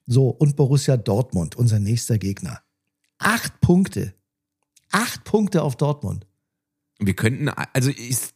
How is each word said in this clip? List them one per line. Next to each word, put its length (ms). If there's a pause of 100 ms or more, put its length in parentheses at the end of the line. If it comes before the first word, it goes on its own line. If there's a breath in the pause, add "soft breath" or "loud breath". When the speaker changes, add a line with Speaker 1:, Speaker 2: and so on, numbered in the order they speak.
Speaker 1:
So, 220
und 280
Borussia 400
Dortmund, 600
unser 220
nächster 400
Gegner. 420 (580)
Acht 420
Punkte. 540 (800)
Acht 320
Punkte 380
auf 140
Dortmund. 500 (720)
Speaker 2:
Wir 160
könnten, 340
also 420
ich, 280 (180)